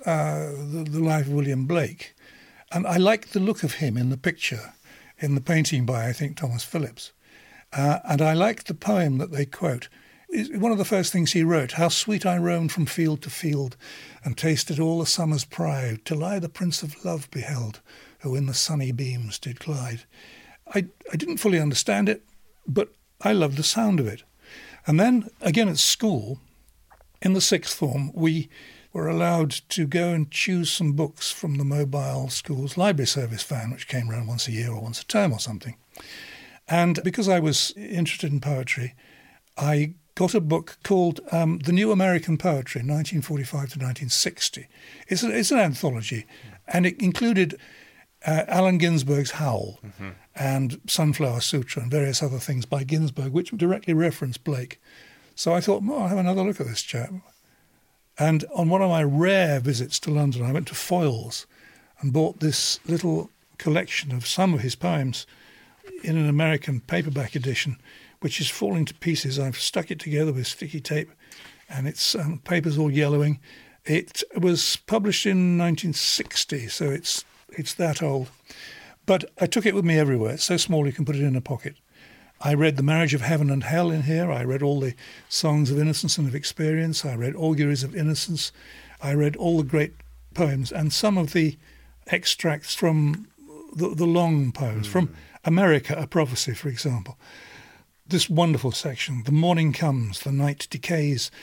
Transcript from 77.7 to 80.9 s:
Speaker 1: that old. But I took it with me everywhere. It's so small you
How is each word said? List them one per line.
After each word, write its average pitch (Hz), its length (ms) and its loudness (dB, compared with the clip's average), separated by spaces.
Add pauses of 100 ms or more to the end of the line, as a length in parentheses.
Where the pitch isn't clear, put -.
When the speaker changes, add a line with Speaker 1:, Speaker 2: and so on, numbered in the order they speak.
Speaker 1:
that 165 300 -2
old. 139 240 -2 (800)
But 190 180 4 (160)
I 180 60 4
took 208 180 0
it 190 80 4
with 196 120 2
me 165 120 6
everywhere. 127 380 4
It's - 80 -4
so 175 140 2
small 156 280 2
you 135 80 0